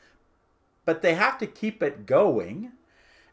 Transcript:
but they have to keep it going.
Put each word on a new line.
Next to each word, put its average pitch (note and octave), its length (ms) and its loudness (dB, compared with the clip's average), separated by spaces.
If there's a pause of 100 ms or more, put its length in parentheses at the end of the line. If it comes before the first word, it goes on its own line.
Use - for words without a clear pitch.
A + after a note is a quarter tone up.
(840)
but D#3+ 160 -2
they E3+ 140 2
have A#3 240 0
to G#3+ 80 -8
keep - 360 -8
it A#2+ 220 -4
going. C3+ 680 0 (600)